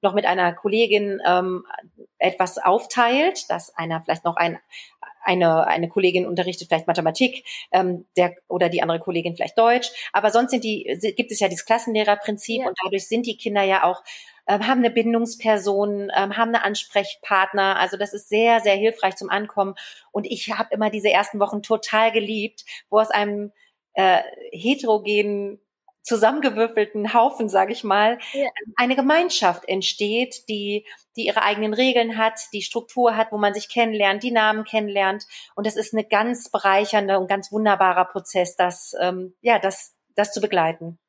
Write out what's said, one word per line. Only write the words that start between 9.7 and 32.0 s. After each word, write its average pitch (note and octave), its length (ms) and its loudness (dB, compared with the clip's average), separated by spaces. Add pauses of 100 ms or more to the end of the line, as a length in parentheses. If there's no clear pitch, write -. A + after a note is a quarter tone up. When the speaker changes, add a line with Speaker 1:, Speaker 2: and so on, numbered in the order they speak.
Speaker 1:
Aber G3+ 180 2
sonst A#3+ 180 2
sind C4 140 -2
die, G#3 360 -4
si-, G#3 140 -4
gibt - 180 -4
es G#3 80 -2
ja G3+ 80 2
dieses F3 180 -4
Klassenlehrerprinzip G#3+ 960 -2
Speaker 2:
Ja. B3+ 60 -4
Speaker 1:
und F#3 160 -6
dadurch F#3+ 240 -4
sind A#3 200 -2
die A3 100 -6
Kinder G3+ 240 -2
ja F#3+ 220 2
auch F3+ 180 0 (460)
ähm, G3+ 200 0
haben B3+ 120 2
eine A#3 120 4
Bindungsperson, G#3 1200 0
ähm, G3 220 0
haben A3+ 120 0
eine A#3 140 0
Ansprechpartner. G3 1160 0
Also F#3 180 0
das G3+ 160 -4
ist G#3 160 -6
sehr, A3+ 300 4
sehr G3+ 160 4
hilfreich G#3 400 0
zum G3 140 -10
Ankommen. G3 460 -2 (360)
Und G#3 140 -4
ich - 320 -8
habe A3+ 160 -4
immer G#3+ 160 0
diese G#3 220 0
ersten G3+ 280 2
Wochen G3+ 220 0
total A3 500 0
geliebt, G#3+ 540 -4 (240)
wo G#3 100 4
aus A3 120 2
einem, G#3 400 -2 (420)
äh, F#3+ 280 4 (300)
heterogenen, G#3 1080 0 (440)
zusammengewürfelten A3 1120 0
Haufen, A#3+ 340 2
sag F#3+ 220 2
ich A#3+ 140 -8
mal, G#3+ 340 2 (160)
Speaker 2:
Ja. C#4 160 -2 (260)
Speaker 1:
eine B3+ 200 2
Gemeinschaft C4+ 720 2
entsteht, G#3 840 -4
die, G#3 360 -4 (300)
die A3+ 120 -4
ihre - 160 0
eigenen G#3+ 320 0
Regeln A#3 420 2